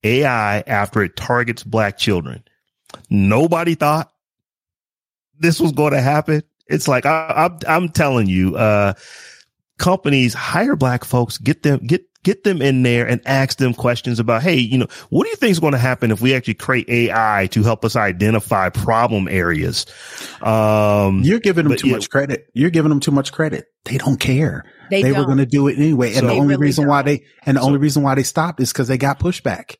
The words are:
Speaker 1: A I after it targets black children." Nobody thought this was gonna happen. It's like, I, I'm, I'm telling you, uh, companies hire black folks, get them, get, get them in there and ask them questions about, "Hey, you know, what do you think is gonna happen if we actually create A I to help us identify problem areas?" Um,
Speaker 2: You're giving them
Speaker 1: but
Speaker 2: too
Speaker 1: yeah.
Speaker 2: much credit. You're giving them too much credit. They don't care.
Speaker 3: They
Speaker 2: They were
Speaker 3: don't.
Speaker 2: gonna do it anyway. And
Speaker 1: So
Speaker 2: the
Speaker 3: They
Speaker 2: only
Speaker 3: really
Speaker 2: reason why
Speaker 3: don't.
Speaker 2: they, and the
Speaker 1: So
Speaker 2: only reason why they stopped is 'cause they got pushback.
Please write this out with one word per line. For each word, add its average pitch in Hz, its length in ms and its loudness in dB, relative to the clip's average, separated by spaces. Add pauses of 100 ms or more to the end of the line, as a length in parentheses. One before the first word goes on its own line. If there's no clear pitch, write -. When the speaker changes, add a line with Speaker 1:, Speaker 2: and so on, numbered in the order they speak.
Speaker 1:
A 127 200 2
I 107 420 0
after 104 360 -2
it 92 140 -4
targets 120 480 -4
black 104 340 -2
children." 82 460 -4 (680)
Nobody 160 640 2
thought 151 380 -2 (1300)
this 165 200 2
was 165 140 0
gonna 143 280 2
happen. 151 420 0 (240)
It's - 220 -2
like, 131 180 2
I, 160 300 0
I'm, 165 300 0
I'm 170 220 0
telling 131 400 0
you, 92 280 2
uh, 104 380 2 (840)
companies 143 560 0
hire 233 420 -2
black 127 280 0
folks, 123 340 -2
get - 260 -2
them, 143 200 2
get, 165 220 -2 (160)
get 196 220 -2
them 185 180 0
in 135 220 2
there 120 220 2
and 120 200 -2
ask 135 320 0
them 127 160 0
questions 120 460 -2
about, 113 220 0
"Hey, 170 140 0
you 127 220 0
know, 120 80 0 (240)
what 196 140 2
do 453 60 -4
you 427 60 -8
think 240 140 2
is 165 100 2
gonna 147 160 0
happen 123 340 0
if 104 100 0
we 131 140 2
actually 120 200 -4
create - 340 -4
A 120 240 2
I 107 360 0
to 107 160 0
help 113 200 0
us 117 120 -2
identify 101 720 0
problem 110 600 0
areas?" 85 560 -2 (560)
Um, 107 840 2
Speaker 2:
You're 208 160 2
giving 175 240 0
them 147 80 2
Speaker 1:
but - 80 -2
Speaker 2:
too 135 80 0
Speaker 1:
yeah. 127 60 2
Speaker 2:
much 104 140 -6
credit. 139 460 -4
You're 151 160 2
giving 160 180 2
them 143 120 2
too 151 100 -2
much 139 220 0
credit. - 340 -4 (180)
They 131 140 -6
don't 143 200 0
care. 131 460 -2 (260)
Speaker 3:
They 196 120 2
Speaker 2:
They 127 80 2
were 139 80 0
Speaker 3:
don't. 139 80 0
Speaker 2:
gonna 135 200 2
do 139 220 2
it 120 80 -2
anyway. 143 340 2
And 110 80 -2
Speaker 1:
So - 40 2
Speaker 2:
the 120 60 2
Speaker 3:
They 117 120 2
Speaker 2:
only 143 140 2
Speaker 3:
really 143 120 0
Speaker 2:
reason 143 200 0
why 143 160 2
Speaker 3:
don't. 131 40 -2
Speaker 2:
they, 147 180 -2 (200)
and 139 120 2
the 131 40 0
Speaker 1:
So 127 60 0
Speaker 2:
only 139 120 2
reason 143 240 0
why 135 120 0
they 135 80 0
stopped 160 380 -4
is 123 120 -2
'cause 120 160 -2
they 131 80 0
got 139 220 -2
pushback. - 600 -6